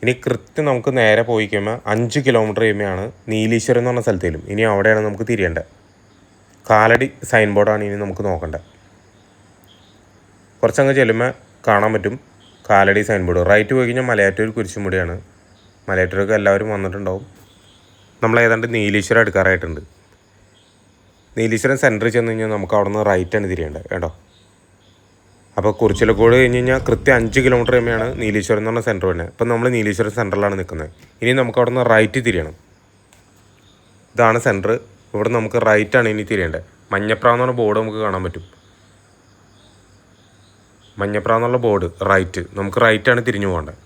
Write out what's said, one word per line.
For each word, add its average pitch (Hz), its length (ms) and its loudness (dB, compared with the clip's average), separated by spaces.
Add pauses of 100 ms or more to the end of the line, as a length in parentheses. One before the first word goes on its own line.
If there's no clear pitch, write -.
ഇനി 123 100 0 (120)
കൃത്യം 127 440 -4
നമുക്ക് 127 300 -2
നേരെ 110 300 4
പോയി 110 220 0
കഴിയുമ്പോൾ 107 260 -4 (140)
അഞ്ച് 113 340 -2
കിലോമീറ്റർ 110 380 2
കഴിയുമ്പോഴാണ് 101 420 -2 (260)
നീലീശ്വരം 113 500 0
എന്ന് 123 100 -2
പറഞ്ഞ 120 140 -4
സ്ഥലത്ത് 95 220 -2
ചെല്ലും. 80 160 -6 (100)
ഇനി 107 180 0
അവിടെയാണ് 107 360 2
നമുക്ക് 104 240 -6
തിരിയേണ്ടത്. 87 400 -4 (1000)
കാലടി 113 380 4 (240)
സൈൻ 110 240 2
ബോർഡാണ് 104 320 2
ഇനി 101 160 -6
നമുക്ക് 101 240 -8
നോക്കേണ്ടത്. 82 400 -6 (1900)
കുറച്ചങ്ങ് 135 380 2
ചെല്ലുമ്പോൾ 120 320 2 (380)
കാണാൻ 107 260 4
പറ്റും 101 220 -4 (520)
കാലടി 98 400 4
സൈൻ 101 200 0
ബോർഡ്. 87 220 2
റൈറ്റ് 107 260 2
പോയി 127 100 2
കഴിഞ്ഞാൽ 127 240 -2
മലയാറ്റൂർ 104 480 0
കുരിശുമുടിയാണ്. 92 580 -4 (720)
മലയാറ്റൂരൊക്കെ 95 520 0
എല്ലാവരും 101 340 2
വന്നിട്ടുണ്ടാവും. 98 500 -6 (960)
നമ്മൾ 113 220 2
ഏതാണ്ട് 113 320 0
നീലീശ്വരം 104 480 2
അടുക്കാറായിട്ടുണ്ട്. 92 580 -2 (1600)
നീലീശ്വരം 117 420 0
സെൻറ്ററിൽ 113 340 0
ചെന്ന് 117 160 0
കഴിഞ്ഞാൽ 110 220 -4
നമുക്ക് 101 240 -2
അവിടെ 101 120 2
നിന്ന് 107 200 -2
റൈറ്റാണ് 95 420 0
തിരിയേണ്ടത് 80 400 -8
കേട്ടോ. 85 180 -4 (1500)
അപ്പോൾ 104 220 2
കുറിച്ചിലക്കോട് 110 580 4
കഴിഞ്ഞ് 123 220 4
കഴിഞ്ഞാൽ 127 280 0
കൃത്യം 123 300 2
അഞ്ച് 113 280 0
കിലോമീറ്റർ 123 280 2
കഴിയുമ്പോഴാണ് 117 340 0 (140)
നീലീശ്വരം 107 400 0
എന്ന് 110 100 -2
പറഞ്ഞ 117 160 -2
സെൻറ്റർ 98 220 -2
വരുന്നത്. 85 240 -4
ഇപ്പം 117 180 -4
നമ്മൾ 117 240 0
നീലീശ്വരം 104 420 -2
സെൻറ്ററിലാണ് 101 420 -2
നിൽക്കുന്നത്. 80 300 -10 (320)
ഇനി 120 100 0 (100)
നമുക്ക് 120 200 -2
അവിടെ 120 120 2
നിന്ന് 127 200 0
റൈറ്റ് 110 340 2
തിരിയണം. 85 280 -4 (1600)
ഇതാണ് 117 320 4
സെൻറ്റർ. 98 240 0 (420)
ഇവിടെ 107 240 -2
നമുക്ക് 113 220 0 (100)
റൈറ്റാണ് 107 460 4
ഇനി 107 160 -6
തിരിയേണ്ടത്. 87 340 -4 (280)
മഞ്ഞപ്ര 107 420 0
എന്ന് 123 100 0
പറഞ്ഞ 127 160 -2
ബോർഡ് 107 220 2
നമുക്ക് 107 220 -6
കാണാൻ 92 220 -4
പറ്റും. 85 180 -12 (2500)
മഞ്ഞപ്ര 104 380 -2
എന്നുള്ള 120 280 0
ബോർഡ് 95 220 0 (220)
റൈറ്റ്, 92 320 0 (160)
നമുക്ക് 98 260 -2
റൈറ്റാണ് 113 440 2
തിരിഞ്ഞു 101 240 -2
പോകേണ്ടത്. 78 320 -8